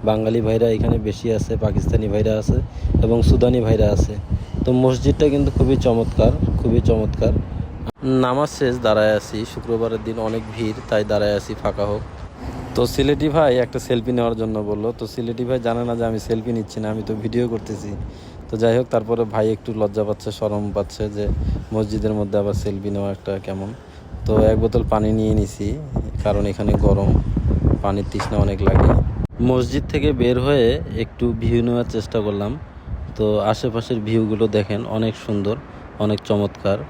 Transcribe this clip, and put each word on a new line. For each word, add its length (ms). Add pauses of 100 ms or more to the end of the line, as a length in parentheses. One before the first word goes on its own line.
বাঙালি 380
ভাইরা 280
এখানে 280
বেশি 360
আছে, 240
পাকিস্তানি 500
ভাইরা 320
আছে 140 (500)
এবং 180
সুদানি 400
ভাইরা 240
আছে। 300 (500)
তো 60
মসজিদটা 580
কিন্তু 220
খুবই 260
চমৎকার, 540 (260)
খুবই 240
চমৎকার। 520 (720)
নামাজ 460
শেষ, 320
দাঁড়ায় 340
আছি। 300 (100)
শুক্রবারের 500
দিন 140
অনেক 220 (140)
ভিড়, 180 (160)
তাই 140
দাঁড়ায় 320
আছি 280
ফাঁকা 220
হোক। 160 (720)
তো 100
সিলেটি 440
ভাই 280
একটা 220
সেলফি 320
নেওয়ার 240
জন্য 240
বললো। 380
তো 100
সিলেটি 380
ভাই 140
জানে 260
না 100
যে 100
আমি 140
সেলফি 340
নিচ্ছি 260
না, 120
আমি 140
তো 100
ভিডিও 320
করতেছি। 480 (540)
তো 80
যাই 200
হোক, 120
তারপরে 340
ভাই 280
একটু 220
লজ্জা 300
পাচ্ছে, 280
শরম 420
পাচ্ছে 360
যে 180 (460)
মসজিদের 400
মধ্যে 260
আবার 140
সেলফি 360
নেওয়া 220
একটা 280
কেমন। 340 (520)
তো 140
এক 200
বোতল 300
পানি 220
নিয়ে 220
নিছি, 440 (460)
কারণ 220
এখানে 280
গরম, 480 (600)
পানির 300
তৃষ্ণা 260
অনেক 240
লাগে। 480 (320)
মসজিদ 480
থেকে 220
বের 280
হয়ে 420 (160)
একটু 420
ভিউ 240
নেওয়ার 260
চেষ্টা 300
করলাম। 380 (580)
তো 240
আশেপাশের 600
ভিউগুলো 480
দেখেন, 380
অনেক 300 (100)
সুন্দর, 300 (440)
অনেক 260
চমৎকার। 520 (120)